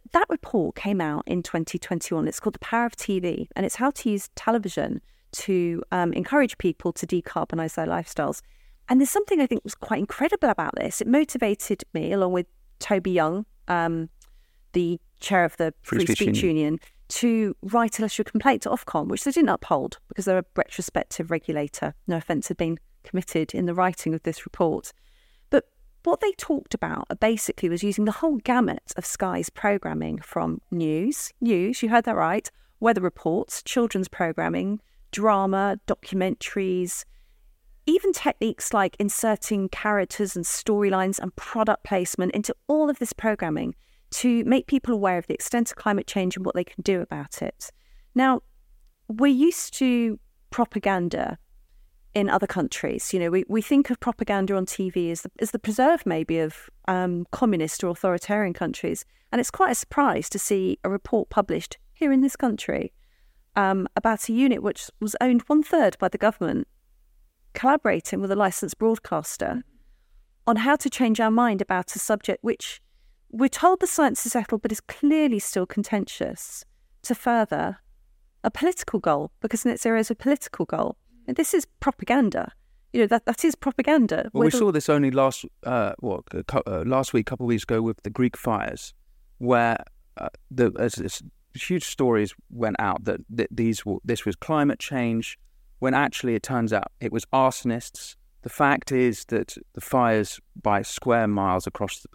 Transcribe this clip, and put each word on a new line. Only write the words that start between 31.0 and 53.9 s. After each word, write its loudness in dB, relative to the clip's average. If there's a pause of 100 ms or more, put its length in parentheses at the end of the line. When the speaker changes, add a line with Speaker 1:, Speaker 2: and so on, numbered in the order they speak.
Speaker 1:
news, 0
you 0
heard 4
that -2
right, 0 (300)
weather 4
reports, -2
children's 0
programming, -2 (320)
drama, 2
documentaries, -2 (800)
even 4
techniques -2
like 2
inserting 0
characters -2
and -4
storylines 0
and -8
product 0
placement 0
into -2 (140)
all 4
of -2
this -4
programming -2 (360)
to 2
make 2
people 0
aware 2
of -6
the -4
extent -2
of -14
climate -2
change -2
and -6
what -2
they -2
can -12
do 2
about -10
it. -10 (440)
Now, 4 (680)
we're 2
used 2
to 2 (320)
propaganda 0 (800)
in 2
other 2
countries. -4
You 2
know, 0
we, 2
we 0
think 4